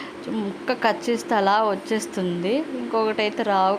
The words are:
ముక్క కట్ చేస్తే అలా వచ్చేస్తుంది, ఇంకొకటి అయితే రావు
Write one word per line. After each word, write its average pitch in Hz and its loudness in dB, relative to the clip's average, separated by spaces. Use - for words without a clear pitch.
ముక్క 220 -2
కట్ 214 0
చేస్తే 226 0
అలా 202 4
వచ్చేస్తుంది, 196 -2
ఇంకొకటి 233 -2
అయితే 214 0
రావు 196 4